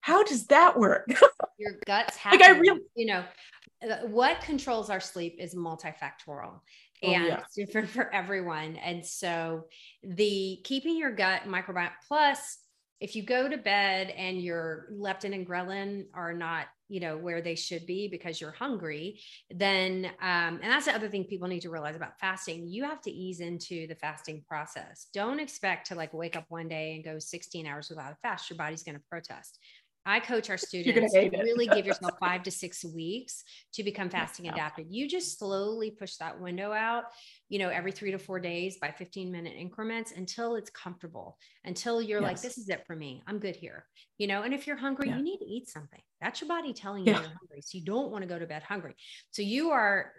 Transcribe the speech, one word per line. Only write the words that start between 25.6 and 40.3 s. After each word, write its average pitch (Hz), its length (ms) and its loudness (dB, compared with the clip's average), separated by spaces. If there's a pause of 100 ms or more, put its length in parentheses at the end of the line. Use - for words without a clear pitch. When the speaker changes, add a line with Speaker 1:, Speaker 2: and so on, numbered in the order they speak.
Speaker 2:
to, 190 60 -8
like, 160 200 -8
wake 165 220 -6
up 165 120 -8
one 165 200 -8
day 156 260 -6
and 160 100 -14
go 156 140 -10
sixteen 170 480 -12
hours 147 240 -10
without 151 220 -12
a 151 100 -18
fast. 214 260 -6
Your 165 80 -12
body's 156 260 -6
gonna 147 180 -14 (100)
protest. - 480 -14 (480)
I 208 140 4
coach 226 300 -2
our 185 140 -4
Speaker 1:
<laughs> - 80 -14
You're 185 220 2
gonna 214 140 6
Speaker 2:
students 190 60 0
Speaker 1:
hate 190 180 8
Speaker 2:
to - 60 -2
Speaker 1:
it. 202 60 0
Speaker 2:
really 233 220 4
give 208 200 6
Speaker 1:
<laughs> - 0 -
Speaker 2:
yourself 185 340 0
five 180 220 2
to 190 80 -8
six - 340 -10
weeks 170 580 -8 (300)
to 220 100 -8
become 202 280 -4
fasting 175 340 -4
Speaker 1:
Yeah. 170 80 -8
Speaker 2:
adapted. 160 380 -6
You 247 180 -6
just 349 300 -4
slowly 214 540 -4
push 196 240 -12
that 165 220 -10
window 180 360 -6
out, 233 300 0 (440)
you 202 100 -4
know, 185 120 0
every 175 200 -4
three 196 200 -6
to 190 80 -4
four 190 200 -8
days 175 400 -6
by 147 120 -6
fifteen 180 420 -10
minute 170 240 -10
increments 220 560 -8
until 233 440 -6